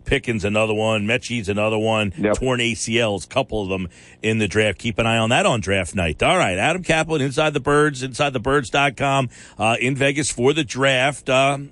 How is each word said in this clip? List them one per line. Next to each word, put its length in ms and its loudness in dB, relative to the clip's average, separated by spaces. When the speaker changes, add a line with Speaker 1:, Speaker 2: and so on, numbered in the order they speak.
Speaker 1:
Pickens, 400 -2
another 280 0
one. 320 0
Mechie's 440 -2
another 280 0
one. 400 0
Speaker 2:
Yep. 200 0
Speaker 1:
Torn 240 -2
A 120 0
C 260 -2
Ls, 260 -2
couple 360 -4
of 80 -6
them 200 -4
in 140 0
the 100 0
draft. 320 0
Keep 200 -4
an 60 0
eye 120 2
on 120 2
that 160 4
on 140 2
draft 340 -2
night. 300 -2
All 140 2
right, 200 0
Adam 240 0
Kaplan, 400 0
Inside 320 0
the 60 -2
Birds, 420 2
inside 300 -2
the 80 -4
birds 300 0
dot 260 0
com, 340 0
uh, 200 2
in 160 0
Vegas 360 0
for 220 2
the 100 0
draft. 680 0
Uh, 280 2